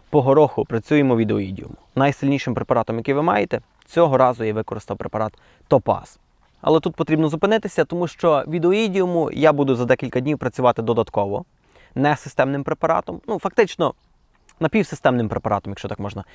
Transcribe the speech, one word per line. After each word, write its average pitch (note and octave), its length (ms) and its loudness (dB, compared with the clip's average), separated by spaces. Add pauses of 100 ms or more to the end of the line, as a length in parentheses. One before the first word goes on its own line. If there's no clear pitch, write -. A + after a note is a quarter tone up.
по D3 120 4
гороху C3+ 440 4
працюємо C3 500 0
від A2 160 0
оїдіуму. G2 440 -6 (200)
Найсильнішим C#3 580 0
препаратом, A2+ 440 -2
який A#2 160 -2
ви C#3+ 80 0
маєте, F3+ 400 0 (240)
цього D#3 320 4
разу B2 260 4
я G#2+ 100 -2
використав G#2+ 440 -6
препарат - 360 -6 (340)
Топаз. - 520 0 (420)
Але D#3 180 4
тут D#3+ 160 -6
потрібно D#3 340 0
зупинитися, G3 560 0
тому F3 220 -4
що D3+ 400 0
від D#3 180 -2
оїдіуму F#3 640 0
я D3+ 220 4
буду C#3 220 2
за A#2+ 100 -2
декілька B2+ 340 0
днів C#3 180 -2
працювати B2 440 0
додатково, A2 640 -2 (500)
не C#3 220 0
системним C#3 460 -2
препаратом, E3+ 640 -4
ну, G#3+ 120 -4
фактично, F#3 540 0 (640)
напівсистемним B2+ 720 0
препаратом, G#2 420 -4
якщо G2 160 -12
так G#2+ 120 -10
можна G2+ 240 -10 (120)